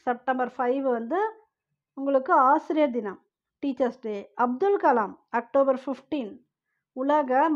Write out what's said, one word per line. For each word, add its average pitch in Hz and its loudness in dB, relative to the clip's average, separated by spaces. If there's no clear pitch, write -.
செப்டம்பர் 254 -2
ஃபைவ் 269 -2
வந்து 233 -4
உங்களுக்கு 269 0
ஆசிரியர் 302 2
தினம், 208 -8
டீச்சர்ஸ் 254 -4
டே. 214 -6
அப்துல் 320 0
கலாம் 233 2
அக்டோபர் 269 2
ஃபிஃப்டீன், 262 -8
உலக 277 2